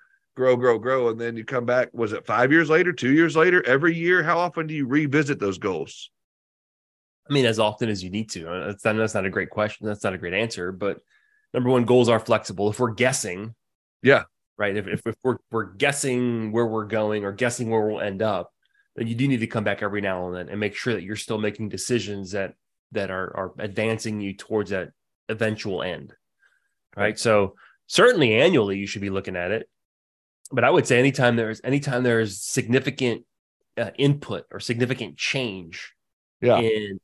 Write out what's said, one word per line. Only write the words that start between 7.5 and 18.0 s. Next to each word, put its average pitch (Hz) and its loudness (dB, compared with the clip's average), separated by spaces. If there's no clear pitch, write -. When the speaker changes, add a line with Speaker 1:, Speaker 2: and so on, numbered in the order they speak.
Speaker 2:
often 110 2
as 98 -4
you 92 -10
need 107 -6
to. 80 -10
Uh, 87 -6
that's 101 -10
not, 110 2
that's 110 0
not 98 -2
a 98 0
great 92 -4
question. 107 -4
That's 104 -6
not 98 -2
a 92 -8
great 85 -8
answer, 98 -4
but 95 -4
number 127 0
one, 127 4
goals 123 6
are 113 4
flexible. 107 0
If 104 -4
we're 120 0
guessing, 110 -2
Speaker 1:
Yeah. 127 6
Speaker 2:
right? 101 -2
If, 101 -4
if, - -6
if 113 -4
we're, 127 0
we're 104 -4
guessing 123 -2
where 117 2
we're 110 -4
going 107 -2
or 98 -4
guessing 120 -2
where 110 2
we'll 110 -2